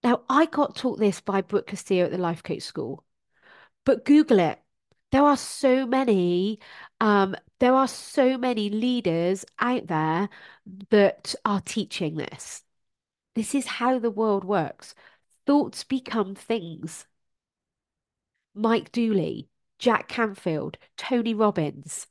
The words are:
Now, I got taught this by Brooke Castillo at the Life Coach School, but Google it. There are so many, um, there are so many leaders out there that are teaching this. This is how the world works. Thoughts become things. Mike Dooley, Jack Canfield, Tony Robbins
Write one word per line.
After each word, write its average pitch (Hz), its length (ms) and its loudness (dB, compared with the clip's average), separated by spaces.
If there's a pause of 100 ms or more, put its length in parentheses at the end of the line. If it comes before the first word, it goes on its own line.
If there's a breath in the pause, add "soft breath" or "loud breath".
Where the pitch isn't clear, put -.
Now, 240 240 2
I 294 180 4
got 294 300 -2
taught 247 240 -4
this 208 200 0
by 196 200 -2
Brooke - 260 -4
Castillo 185 380 -2
at - 80 -4
the - 60 -6
Life 170 260 -4
Coach - 180 -8
School, 135 420 -10 (800 soft breath)
but 247 200 2
Google 294 340 6
it. 165 220 0 (500)
There 269 140 4
are 285 120 6
so 262 500 0
many, 208 720 0 (400 loud breath)
um, 202 340 4 (240)
there 247 160 4
are 262 140 4
so 262 500 0
many 233 300 -2
leaders 202 760 0 (140)
out 247 300 -2
there 165 400 0 (600 loud breath)
that 202 440 2 (100)
are 202 180 0
teaching 165 540 -6
this. - 460 -12 (720)
This 226 220 -4
is 269 100 -2
how 254 320 0
the 233 120 -2
world 202 340 0
works. 180 500 -4 (520 soft breath)
Thoughts - 360 2
become 226 540 -4
things. 170 720 -8 (1500)
Mike 226 380 0
Dooley, 214 560 -2 (300)
Jack - 300 0
Canfield, 185 680 -4 (180 soft breath)
Tony 233 360 -2
Robbins 190 800 -2